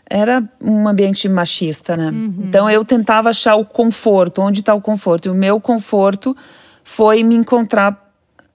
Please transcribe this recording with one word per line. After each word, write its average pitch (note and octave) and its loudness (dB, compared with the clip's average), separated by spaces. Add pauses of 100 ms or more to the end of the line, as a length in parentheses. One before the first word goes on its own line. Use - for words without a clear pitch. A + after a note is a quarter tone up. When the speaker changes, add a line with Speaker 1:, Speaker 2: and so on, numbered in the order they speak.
Speaker 1:
era A3+ 0 (200)
um G#3+ 0
ambiente G3 0
machista, F3 -4
né? D#3+ -4
Speaker 2:
Uhum. G#3+ -6
Speaker 1:
Então G3 2
eu A3 2
tentava A3+ 2
achar A3 2
o G#3+ 0
conforto, G3 0
onde G3+ 0
tá G#3+ 2
o G3+ -6
conforto? F#3+ -2
E F#3 -4
o - -2
meu G3 0
conforto G#3 -2 (460)
foi A3 2
me A3+ 2
encontrar, A3+ 0 (440)